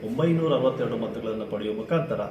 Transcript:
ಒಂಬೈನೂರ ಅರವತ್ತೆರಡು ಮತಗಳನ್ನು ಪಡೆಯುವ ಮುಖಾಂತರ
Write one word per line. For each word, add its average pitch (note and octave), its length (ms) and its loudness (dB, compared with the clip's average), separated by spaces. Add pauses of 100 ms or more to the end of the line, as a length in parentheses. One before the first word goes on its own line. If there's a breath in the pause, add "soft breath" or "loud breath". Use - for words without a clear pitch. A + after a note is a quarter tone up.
ಒಂಬೈನೂರ D#3+ 480 2
ಅರವತ್ತೆರಡು B2 420 2
ಮತಗಳನ್ನು A2 500 -4
ಪಡೆಯುವ G#2+ 280 -2
ಮುಖಾಂತರ A#2 460 0 (100)